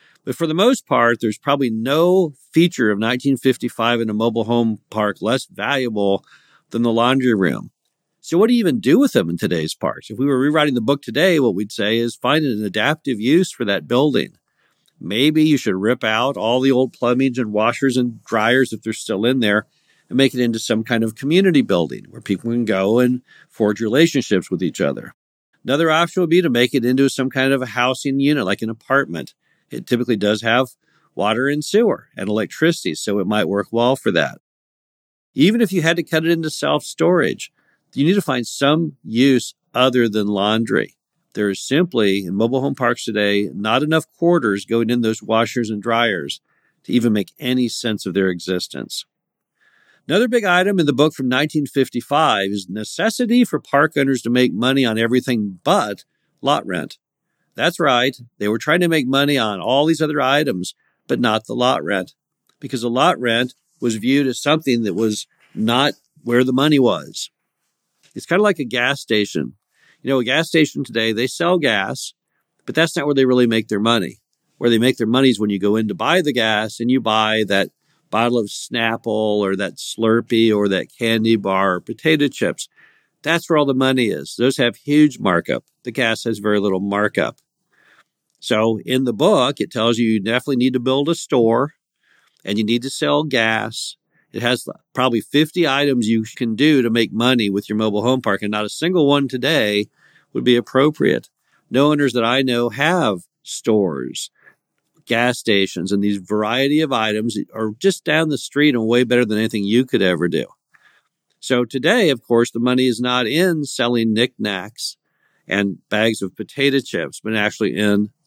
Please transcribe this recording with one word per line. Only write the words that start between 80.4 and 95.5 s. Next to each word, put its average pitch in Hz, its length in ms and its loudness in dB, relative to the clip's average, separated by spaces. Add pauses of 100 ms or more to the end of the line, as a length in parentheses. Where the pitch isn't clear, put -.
or 104 120 0
that 92 200 -2 (100)
candy 113 380 0
bar 98 400 0
or 90 60 -6
potato 147 460 0
chips. 95 400 -4 (540)
That's 160 260 -2
where 160 100 2
all 147 80 4
the 135 100 0
money 131 320 2
is. 76 280 -6
Those 127 220 0
have 120 200 0
huge 147 420 2
markup. 87 460 0 (180)
The 123 80 -8
gas 113 320 -2
has 113 160 -4
very 104 200 0
little 98 200 0
markup. 101 580 -2 (1040)
So 110 400 0
in 131 240 -2
the 123 100 -2
book, 135 480 2
it 98 80 -4
tells 117 300 -2
you 113 100 2
you 110 100 0
definitely 120 360 -2
need 127 180 2
to 127 60 -2
build 131 280 -2
a 165 60 0
store 123 640 0 (680)
and 104 140 -4
you 110 60 0
need 117 180 0
to 131 80 -10
sell 147 360 -2
gas. 113 720 -2 (340)
It 113 120 -8
has 123 240 -2 (260)
probably 123 280 0
fifty 156 460 0